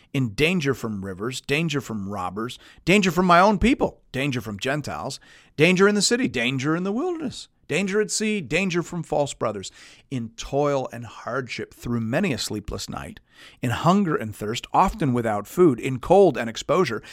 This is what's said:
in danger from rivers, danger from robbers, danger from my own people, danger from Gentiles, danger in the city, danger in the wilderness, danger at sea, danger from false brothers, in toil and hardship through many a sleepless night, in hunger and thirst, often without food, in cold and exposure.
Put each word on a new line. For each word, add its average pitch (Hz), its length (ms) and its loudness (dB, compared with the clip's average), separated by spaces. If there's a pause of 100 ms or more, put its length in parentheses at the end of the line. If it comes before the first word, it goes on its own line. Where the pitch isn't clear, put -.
(140)
in 123 220 0
danger 151 400 2
from 107 280 -8
rivers, 98 380 -8
danger 147 400 -2
from 101 280 -8
robbers, 101 500 -6 (260)
danger 190 260 4
from 175 140 2
my 175 140 8
own 202 180 6
people, - 440 0 (100)
danger 131 300 -2
from 104 180 -10
Gentiles, 127 600 -6 (380)
danger 180 300 6
in 208 80 4
the 202 60 2
city, 160 260 2
danger 127 480 0
in 180 80 -4
the 196 80 -2
wilderness, 320 580 -6 (180)
danger 196 340 -2
at 202 80 -2
sea, 214 320 -2
danger 170 400 -2
from 165 220 -8
false 147 320 -2
brothers, 104 360 -6 (380)
in 117 200 -6
toil 139 600 -2
and 117 140 -12
hardship - 680 -8
through 120 300 -4
many 139 320 0
a 104 60 -4
sleepless - 500 -8
night, - 300 -12 (420)
in 127 80 -2
hunger 170 460 2
and 110 200 -6
thirst, 107 380 -6
often 175 400 2
without 110 340 -2
food, 151 320 4
in 131 200 -4
cold 180 360 6
and 113 140 -2
exposure. 143 640 -2